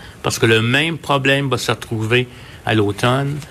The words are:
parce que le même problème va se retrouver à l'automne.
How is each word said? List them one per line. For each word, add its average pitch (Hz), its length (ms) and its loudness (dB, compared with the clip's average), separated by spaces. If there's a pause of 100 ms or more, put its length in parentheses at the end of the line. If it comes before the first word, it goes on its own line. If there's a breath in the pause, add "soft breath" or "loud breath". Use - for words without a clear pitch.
(220 loud breath)
parce - 160 -4
que - 80 2
le 113 160 4
même 143 380 0
problème 139 500 0
va 123 80 0
se - 140 -2
retrouver 117 560 0 (400 loud breath)
à 110 80 2
l'automne. 127 640 0 (120)